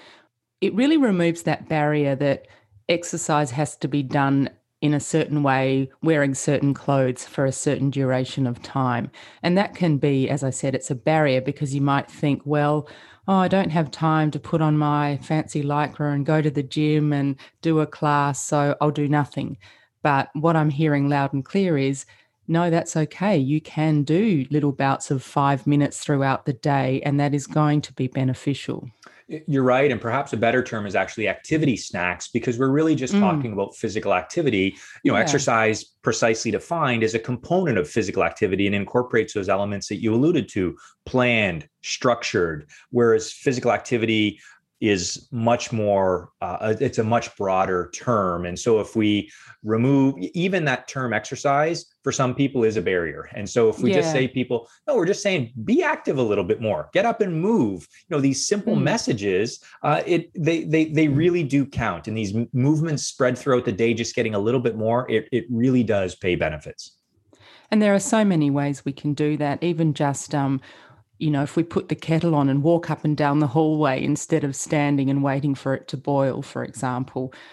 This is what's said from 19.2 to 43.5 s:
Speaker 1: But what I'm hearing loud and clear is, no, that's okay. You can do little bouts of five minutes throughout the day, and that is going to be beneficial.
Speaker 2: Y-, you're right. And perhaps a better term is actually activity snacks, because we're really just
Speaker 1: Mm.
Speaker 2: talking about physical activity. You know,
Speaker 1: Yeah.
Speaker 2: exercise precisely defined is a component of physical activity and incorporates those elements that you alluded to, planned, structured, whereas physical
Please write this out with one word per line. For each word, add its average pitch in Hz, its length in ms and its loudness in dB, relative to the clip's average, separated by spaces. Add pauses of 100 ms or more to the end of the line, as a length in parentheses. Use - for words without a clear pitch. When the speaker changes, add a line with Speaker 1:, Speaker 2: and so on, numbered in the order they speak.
Speaker 1:
But 139 320 2
what 160 240 2
I'm 151 140 2
hearing 143 360 2
loud 143 240 0
and 135 140 -4
clear 185 320 0
is, 135 280 -2 (420)
no, 170 240 2
that's 165 260 0
okay. 180 400 0
You 143 240 0
can 156 400 0
do 151 480 2
little 143 220 2
bouts 135 400 0
of 135 100 -2
five 139 460 0
minutes 143 320 2
throughout 135 460 0
the 147 80 -2
day, 135 520 0
and 143 140 0
that 143 160 0
is 143 100 -4
going 151 360 2
to - 120 -10
be 131 140 -2
beneficial. 127 800 -4 (400)
Speaker 2:
Y-, 156 180 -12
you're 135 160 2
right. 127 260 4
And 110 120 -2
perhaps 117 320 -2
a 107 40 -2
better 117 240 2
term 110 240 -6
is 98 100 -4
actually 98 340 -2
activity 151 480 0
snacks, 87 500 -6
because 117 300 -2
we're 135 140 2
really 156 240 2
just 131 180 -4
Speaker 1:
Mm. 202 80 2
Speaker 2:
talking 151 320 0
about 98 240 -4
physical 101 360 -2
activity. 98 600 0 (280)
You - 80 4
know, 104 60 2
Speaker 1:
Yeah. 107 60 4
Speaker 2:
exercise 127 640 0 (160)
precisely 117 500 0
defined 123 520 -2
is 110 100 2
a 117 60 0
component 135 580 -2
of 87 100 0
physical 95 360 -2
activity 95 420 0
and 101 100 0
incorporates 110 580 0
those 98 140 -4
elements 101 400 -2
that 104 140 -6
you 110 120 2
alluded 135 360 2
to, 90 260 -2 (300)
planned, 110 640 0 (140)
structured, 87 840 -2 (220)
whereas 113 420 2
physical 123 400 -2